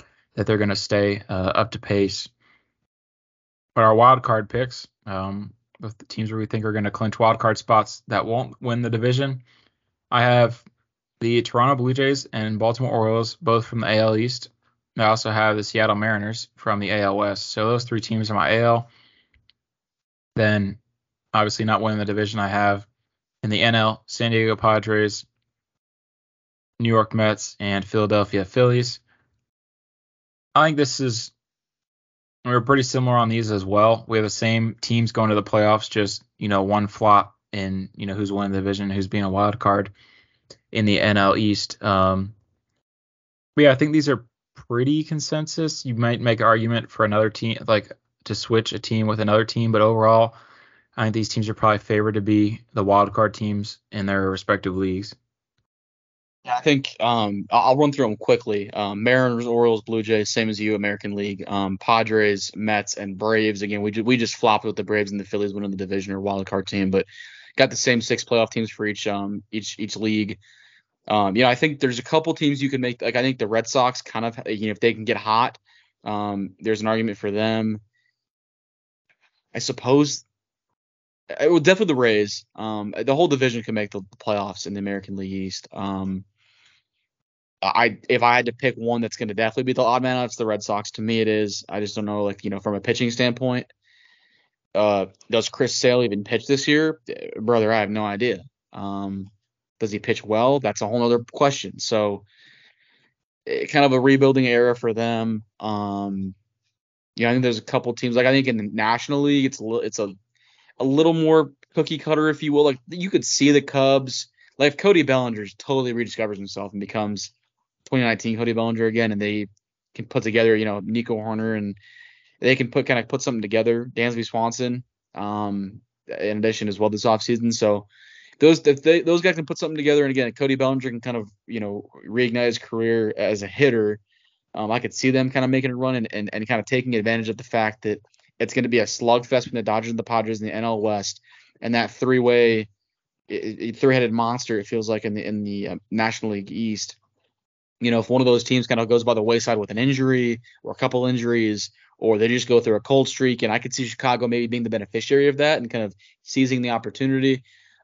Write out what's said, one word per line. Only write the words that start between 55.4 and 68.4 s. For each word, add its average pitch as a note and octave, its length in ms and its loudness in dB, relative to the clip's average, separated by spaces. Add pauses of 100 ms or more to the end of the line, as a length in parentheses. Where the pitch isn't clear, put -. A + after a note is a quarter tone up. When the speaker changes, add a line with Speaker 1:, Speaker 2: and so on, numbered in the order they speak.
Speaker 2:
Yeah, B2 120 -2
I B2+ 40 -6
think, C#3 380 0
um, G#2+ 520 0
I-, A2+ 80 4
I'll C3 180 6
run D3 160 4
through C#3 140 0
'em G#2+ 100 -4
quickly. G#2 540 0
Um, G2+ 320 -4
Mariners, B2 440 2
Orioles, A#2 360 2
Blue A2+ 200 -2
Jays, G#2+ 280 0
same A2+ 180 0
as G#2 120 -4
you, G#2+ 140 0
American G2+ 400 -4
League. G2+ 320 -6
Um, G2 320 -4
Padres, A2 760 0
Mets, G#2 400 -4
and G2 220 -10
Braves. G#2+ 460 0
Again, G#2 200 -4
we G#2 100 -2
ju-, G#2+ 120 -4
we B2 120 2
just A#2 200 -4
flopped G#2+ 280 2
with G#2 120 -6
the G#2 80 -4
Braves G#2 280 -2
and G2+ 80 -6
the F#2 40 -10
Phillies G2+ 300 -4
winning G2+ 160 -8
the F#2+ 60 -8
division G2 360 -6
or G2 80 -6
wild G2 260 -4
card G2 200 -4
team, G2 240 -2
but - 160 2 (500)
got C3+ 140 4
the A2 60 -8
same A#2+ 240 2
six A#2 240 -2
playoff A2+ 260 0